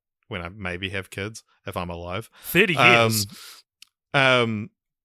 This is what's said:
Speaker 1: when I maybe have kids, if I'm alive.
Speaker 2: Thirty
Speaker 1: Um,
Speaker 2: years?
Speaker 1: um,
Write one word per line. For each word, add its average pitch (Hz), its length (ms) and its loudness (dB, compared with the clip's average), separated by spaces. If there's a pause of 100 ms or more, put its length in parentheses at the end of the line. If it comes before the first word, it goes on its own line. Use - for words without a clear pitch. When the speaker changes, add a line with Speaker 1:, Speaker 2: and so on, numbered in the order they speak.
(260)
Speaker 1:
when 92 160 -8
I 85 60 -10
maybe 92 420 -8
have 98 200 -8
kids, 104 340 -10 (220)
if 101 100 -10
I'm 87 140 -6
alive. 87 380 -10 (140)
Speaker 2:
Thirty 180 340 2
Speaker 1:
Um, 120 160 6 (200)
Speaker 2:
years? 104 140 -2 (840)
Speaker 1:
um, 123 580 2 (340)